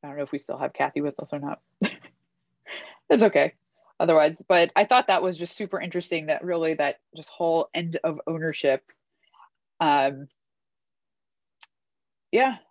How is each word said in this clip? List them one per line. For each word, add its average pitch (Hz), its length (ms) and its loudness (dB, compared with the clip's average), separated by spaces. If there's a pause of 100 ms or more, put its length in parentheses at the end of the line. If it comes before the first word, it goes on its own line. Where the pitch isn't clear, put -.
I 147 40 -12
don't 143 100 -12
know 143 40 -4
if 139 100 -8
we 143 60 -4
still 135 200 -10
have 139 160 -6
Kathy 139 260 -2
with 143 180 -4
us 151 140 -12
or - 60 -8
not. 143 220 -10 (220)
<laughs> - 80 -2 (1200)
It's 220 120 6
okay. 143 300 4 (480)
Otherwise, 160 480 4
but 170 260 4
I 214 120 4
thought 254 220 4
that 185 140 2
was 180 160 -4
just 170 200 -10
super 196 200 -6
interesting, 170 480 -6
that 156 160 -2
really 165 320 -2
that 147 220 -2 (180)
just 156 140 -18
whole 165 460 0
end 165 280 -4
of 160 240 -4
ownership. 156 560 -2 (960)
Um, 139 500 0 (2000)
yeah. 254 240 2 (140)